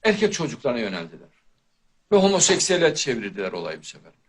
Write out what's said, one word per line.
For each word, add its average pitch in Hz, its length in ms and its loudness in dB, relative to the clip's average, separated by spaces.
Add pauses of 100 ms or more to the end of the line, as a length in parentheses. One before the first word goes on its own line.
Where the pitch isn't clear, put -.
erkek 208 300 2
çocuklarına 123 460 -4
yöneldiler. 87 500 -8 (800)
Ve 208 40 4
homoseksüele 185 800 4
çevirdiler 101 560 -4
olayı 82 280 -8
bu 76 40 -20
sefer. 73 280 -20 (180)